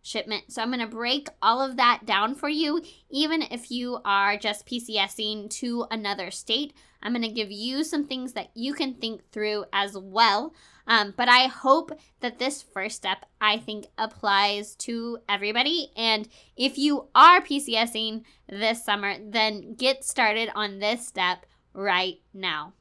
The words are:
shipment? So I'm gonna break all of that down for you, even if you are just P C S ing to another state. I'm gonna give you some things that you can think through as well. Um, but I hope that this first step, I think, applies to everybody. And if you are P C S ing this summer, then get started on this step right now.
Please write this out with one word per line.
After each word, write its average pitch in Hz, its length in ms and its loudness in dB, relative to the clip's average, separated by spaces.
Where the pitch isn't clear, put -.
shipment? 208 480 -8
So 240 140 -8
I'm 233 80 -4
gonna 247 160 -4
break 240 420 -4
all 226 200 4
of 262 160 -2
that 240 300 4
down 214 280 2
for 285 140 -6
you, 311 340 0
even 311 320 0
if 240 280 -8
you 247 340 -6
are 202 320 2
just 208 300 -6
P 240 140 -6
C 220 180 -4
S 196 200 -2
ing 214 320 -8
to 240 400 -4
another 202 400 -6
state. 277 420 -4
I'm 220 80 -2
gonna 233 200 -2
give 214 180 -6
you 240 340 -4
some 302 220 -2
things 254 260 -8
that - 220 -10
you 262 200 -6
can 269 200 -4
think 226 380 -10
through 214 400 -4
as 202 260 -2
well. 208 560 2
Um, 208 300 2
but 247 120 2
I 254 180 10
hope 269 460 2
that 240 200 -6
this 269 220 -4
first 202 340 -8
step, 190 300 -6
I 214 180 2
think, 214 280 -10
applies 208 800 0
to 233 420 -6
everybody. 233 680 0
And 220 320 0
if 254 200 0
you 285 380 0
are 349 260 12
P 285 200 -4
C 233 160 -2
S 233 180 0
ing 220 300 -6
this 220 360 -2
summer, 202 360 -2
then 214 540 -2
get 262 300 0
started 226 500 0
on 202 240 -4
this 220 280 -2
step 180 400 -2
right 185 480 0
now. 175 480 -6